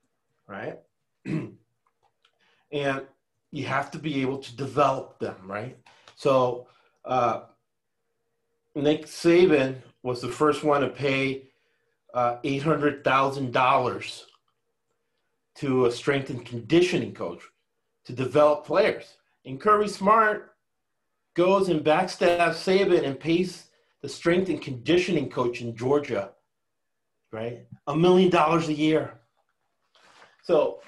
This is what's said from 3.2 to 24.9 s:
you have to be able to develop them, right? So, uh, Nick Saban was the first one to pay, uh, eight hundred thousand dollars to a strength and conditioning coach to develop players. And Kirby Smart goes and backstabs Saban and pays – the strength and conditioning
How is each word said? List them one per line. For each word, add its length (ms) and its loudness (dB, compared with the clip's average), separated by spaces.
you 140 -8
have 260 -4
to 80 -12
be 240 -4
able 160 -4
to 160 -16
develop 640 -2
them, 160 -8
right? 320 -10
So, 500 0
uh, 360 0
Nick 320 0
Saban 720 4
was 200 -6
the 60 -6
first 360 0
one 180 2
to 80 0
pay, 640 -4
uh, 280 0
eight 200 -4
hundred 400 0
thousand 500 0
dollars 720 0
to 280 2
a 60 2
strength 400 -4
and 120 -10
conditioning 720 0
coach 300 -10
to 80 -14
develop 520 2
players. 520 -2
And 160 -12
Kirby 260 2
Smart 680 0
goes 340 2
and 160 -2
backstabs 680 2
Saban 500 2
and 140 -6
pays – 500 -2
the 80 -12
strength 400 0
and 140 -4
conditioning 680 0